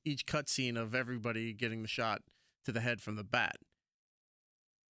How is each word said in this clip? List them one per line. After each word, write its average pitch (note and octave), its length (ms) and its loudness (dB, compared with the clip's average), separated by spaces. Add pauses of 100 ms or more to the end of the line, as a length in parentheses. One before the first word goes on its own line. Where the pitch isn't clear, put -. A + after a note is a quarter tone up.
each C#3+ 200 -2
cutscene C3 560 0
of A2 140 -2
everybody A#2 580 0
getting A2 300 -2
the G#2+ 60 -4
shot A2 340 0 (420)
to - 80 -2
the A2+ 80 2
head A#2 220 0
from G#2+ 140 -4
the G#2 80 -6
bat. A2 320 2 (1400)